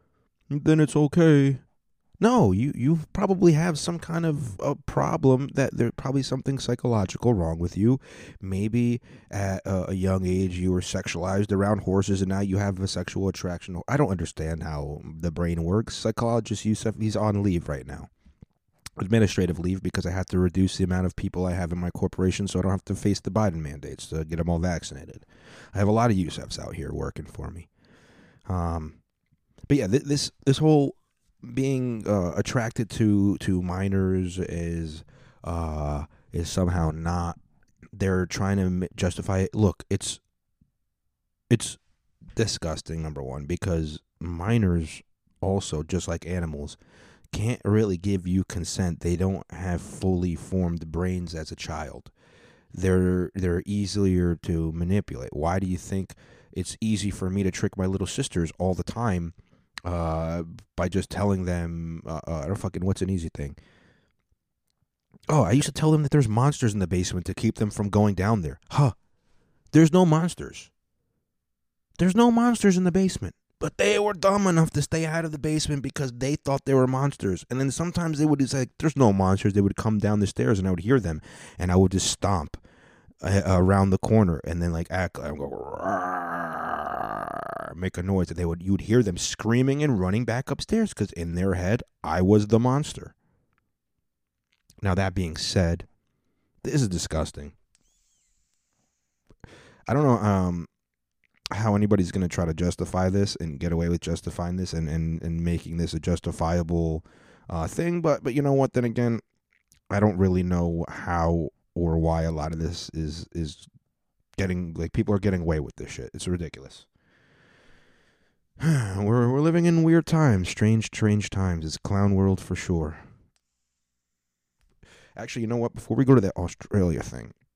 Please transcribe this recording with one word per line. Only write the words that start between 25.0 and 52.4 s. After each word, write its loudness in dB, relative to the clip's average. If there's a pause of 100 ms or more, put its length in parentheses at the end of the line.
I -6
have 2
a 4
lot 4
of 2
Yusufs -4
out -10
here -8
working -8
for -12
me. -16 (840)
Um, -4 (720)
but 4
yeah, 0
th-, 2
this, -4 (160)
this 4
whole 4 (580)
being, -2
uh, 2
attracted -2
to, 2
to 0
minors 0
is, -6 (400)
uh, -4 (260)
is -4
somehow 0
not, -4 (540)
they're 2
trying -2
to 2
m-, 0
justify -2
it. -2
Look, 2
it's, -4 (1300)
it's 0 (560)
disgusting, -4
number -8
one, -10
because -4 (180)
minors -2 (360)
also, -4
just -4
like -6
animals, -8 (560)
can't -4
really 2
give -2
you 2
consent. -4
They 0
don't -2
have -6
fully -2
formed -2
brains -4
as -10
a -14
child. -10 (640)